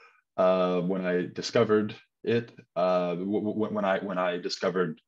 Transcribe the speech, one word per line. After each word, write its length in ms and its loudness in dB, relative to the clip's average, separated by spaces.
uh, 440 4
when 240 -2
I 260 0
discovered 640 2
it. 300 -2
Uh, 380 0
w-, 300 -2
w-, 280 -2
when 140 -2
I, 140 2
when 180 -6
I 200 0
discovered, 720 -2